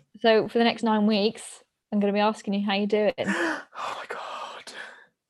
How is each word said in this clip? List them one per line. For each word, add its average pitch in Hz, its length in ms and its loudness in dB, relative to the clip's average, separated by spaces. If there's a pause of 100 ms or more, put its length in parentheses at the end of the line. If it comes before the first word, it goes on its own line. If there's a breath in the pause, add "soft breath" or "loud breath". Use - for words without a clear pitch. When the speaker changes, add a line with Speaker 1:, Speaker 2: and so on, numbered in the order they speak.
(220)
Speaker 1:
so 220 260 4
for 233 120 0
the 233 40 4
next 233 200 0
nine 214 240 4
weeks, 214 340 2 (500)
I'm 214 80 0
gonna 202 140 2
be 208 80 2
asking 214 320 0
you 202 120 -2
how 208 100 0
you're 202 120 0
doing. 208 300 2
Speaker 2:
<gasps> - 100 -2
Oh - 680 -4
my - 100 -12
God. - 640 -12 (580 loud breath)